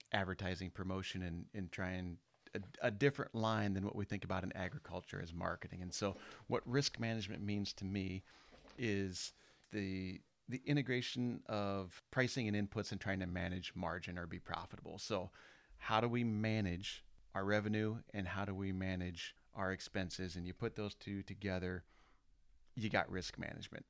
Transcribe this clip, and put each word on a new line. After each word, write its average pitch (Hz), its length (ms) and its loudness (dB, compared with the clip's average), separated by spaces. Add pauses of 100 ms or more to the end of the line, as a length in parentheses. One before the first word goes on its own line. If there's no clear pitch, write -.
(120)
advertising, 92 580 0
promotion, 95 500 -2
and, 87 320 -4
and 92 180 -6
trying 90 460 -2 (380)
a, 101 80 -4 (180)
a 123 100 4
different 135 440 2
line 110 400 4
than 95 100 2
what - 120 -2
we 101 100 0
think 101 180 -4
about 92 180 0
in 92 140 -4
agriculture 92 640 -4
as 85 140 -6
marketing. 87 480 -4
And 90 100 -6
so 98 240 0 (300)
what - 200 0
risk 135 320 2
management 113 440 -2
means 101 320 2
to - 100 -6
me 95 380 0 (560)
is 98 560 0 (380)
the, 95 500 -2 (260)
the 123 160 -4
integration 123 840 2
of 98 600 0
pricing 123 380 2
and 104 80 4
inputs 104 360 0
and 101 60 -4
trying 95 220 0
to 92 60 2
manage 87 480 -2
margin 90 420 -2
or 87 100 -4
be 85 120 -8
profitable. 85 580 -6
So 101 340 0 (500)
how 110 200 6
do 117 80 6
we 120 160 4
manage 107 800 2 (320)
our 98 80 2
revenue 107 540 4 (140)
and 101 140 0
how 98 180 0
do 98 80 0
we 95 200 0
manage 90 640 -2 (180)
our 95 160 2
expenses? 92 640 -2
And 87 100 -2
you 90 80 -4
put 117 220 -2
those 104 220 -2
two 98 260 -4
together, 92 640 -2 (880)
you 110 160 0
got 98 180 4
risk - 300 -4
management. - 520 -8